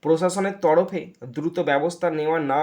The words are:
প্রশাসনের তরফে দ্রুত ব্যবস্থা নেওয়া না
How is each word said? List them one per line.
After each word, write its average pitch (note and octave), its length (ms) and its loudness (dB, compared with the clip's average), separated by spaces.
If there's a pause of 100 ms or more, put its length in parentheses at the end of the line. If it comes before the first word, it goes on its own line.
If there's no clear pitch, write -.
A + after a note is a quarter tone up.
প্রশাসনের F#3 580 0
তরফে E3+ 400 2 (260)
দ্রুত D3+ 320 -6
ব্যবস্থা D#3+ 500 0
নেওয়া D#3 300 -2
না C#3+ 240 0